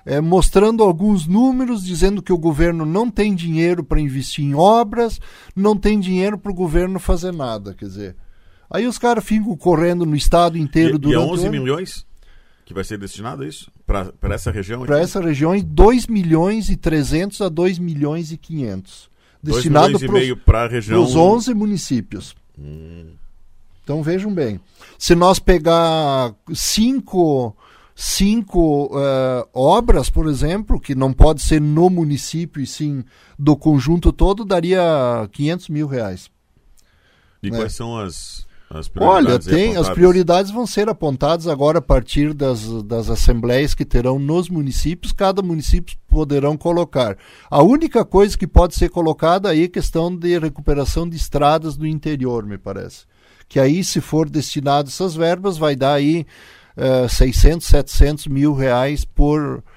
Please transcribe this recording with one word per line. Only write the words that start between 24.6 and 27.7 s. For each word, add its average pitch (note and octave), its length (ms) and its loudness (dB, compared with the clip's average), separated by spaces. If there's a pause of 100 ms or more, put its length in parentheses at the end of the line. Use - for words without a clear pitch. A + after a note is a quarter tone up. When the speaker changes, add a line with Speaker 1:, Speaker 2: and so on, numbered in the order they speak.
Speaker 1:
se - 160 2
nós F3+ 260 2
pegar D#3+ 920 0 (200)
cinco, F3 1000 -2 (400)